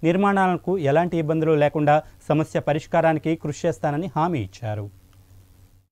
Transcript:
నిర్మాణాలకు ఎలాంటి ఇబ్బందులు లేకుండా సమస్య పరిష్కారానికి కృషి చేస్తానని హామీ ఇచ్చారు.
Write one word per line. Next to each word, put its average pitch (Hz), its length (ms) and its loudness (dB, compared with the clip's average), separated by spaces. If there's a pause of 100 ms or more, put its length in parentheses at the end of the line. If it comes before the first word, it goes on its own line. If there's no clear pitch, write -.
నిర్మాణాలకు 185 720 2
ఎలాంటి 160 400 0
ఇబ్బందులు 160 340 0
లేకుండా 147 460 2 (320)
సమస్య 156 300 0
పరిష్కారానికి 160 760 0
కృషి 160 320 -6
చేస్తానని 156 480 -4
హామీ 160 240 0
ఇచ్చారు. 104 480 -8 (1040)